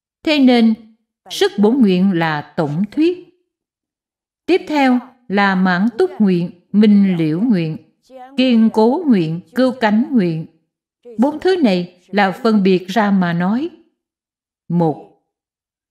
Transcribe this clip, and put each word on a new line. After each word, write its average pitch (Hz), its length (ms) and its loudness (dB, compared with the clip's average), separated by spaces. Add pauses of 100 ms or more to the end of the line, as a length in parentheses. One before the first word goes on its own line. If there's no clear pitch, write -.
(240)
Thế 302 140 -2
nên, 240 360 4 (560)
sức 381 280 -2
bổn 214 220 2
nguyện 190 320 2
là 160 440 -4
tổng 156 340 -4
thuyết. 349 380 -4 (1160)
Tiếp 359 220 2
theo 269 300 2 (300)
là 196 260 0
mãn 185 340 0 (100)
túc 370 120 0 (100)
nguyện, 180 300 0 (220)
minh 202 440 4
liễu 160 240 -2
nguyện, 175 360 -2 (600)
kiên 233 360 2
cố 240 340 0
nguyện, 170 340 0 (140)
cứu 254 260 0
cánh 214 300 0
nguyện. 170 360 -2 (720)
Bốn 294 220 0
thứ 370 160 0
này 185 500 -2
là 196 240 0
phân 214 320 0
biệt 185 260 0
ra 202 220 -2
mà 185 220 0
nói. 208 380 -4 (960)
Một, 170 540 -4 (680)